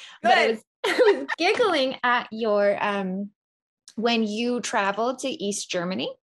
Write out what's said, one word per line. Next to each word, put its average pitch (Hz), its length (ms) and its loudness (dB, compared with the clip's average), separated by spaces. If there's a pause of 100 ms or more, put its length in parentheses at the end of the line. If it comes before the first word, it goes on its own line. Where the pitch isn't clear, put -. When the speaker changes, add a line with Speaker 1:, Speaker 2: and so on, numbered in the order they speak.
(220)
Speaker 1:
But 359 160 6
I - 100 2
Speaker 2:
Good. 226 80 0
Speaker 1:
was, - 80 -14 (220)
<laughs> - 0 -
I 370 140 0 (180)
was 269 100 -8 (100)
giggling 349 640 2
at 247 280 0
your, 208 480 2
um, 202 520 -4 (640)
when 226 280 0
you 233 380 -2
traveled 220 580 -2
to 269 100 -6
East - 400 -6
Germany. 208 440 -4 (140)